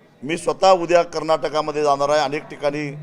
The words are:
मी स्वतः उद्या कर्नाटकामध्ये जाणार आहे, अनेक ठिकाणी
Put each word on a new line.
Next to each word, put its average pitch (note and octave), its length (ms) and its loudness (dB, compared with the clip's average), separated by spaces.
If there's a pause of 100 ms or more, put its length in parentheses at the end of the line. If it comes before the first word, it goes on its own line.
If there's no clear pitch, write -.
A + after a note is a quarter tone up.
(220)
मी D#3+ 160 -6
स्वतः F#3 340 2
उद्या E3+ 300 4
कर्नाटकामध्ये D3+ 800 -2
जाणार C#3+ 260 2
आहे, D3+ 120 2
अनेक D3 240 -4
ठिकाणी D3 580 -6